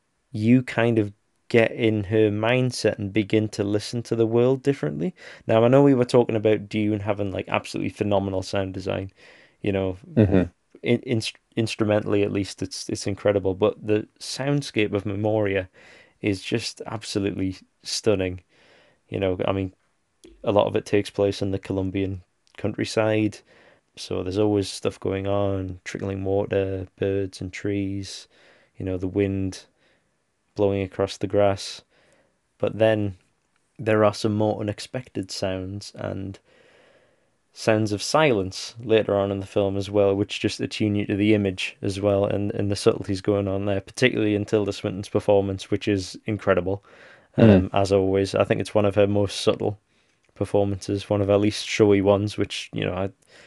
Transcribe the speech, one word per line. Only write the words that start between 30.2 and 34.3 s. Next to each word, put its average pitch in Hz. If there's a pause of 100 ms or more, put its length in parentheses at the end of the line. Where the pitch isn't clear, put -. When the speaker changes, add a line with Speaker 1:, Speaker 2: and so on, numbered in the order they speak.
Speaker 1:
blowing 98
across 98
the 104
grass. 98 (720)
But 104
then 107 (600)
there 107
are 104
some 107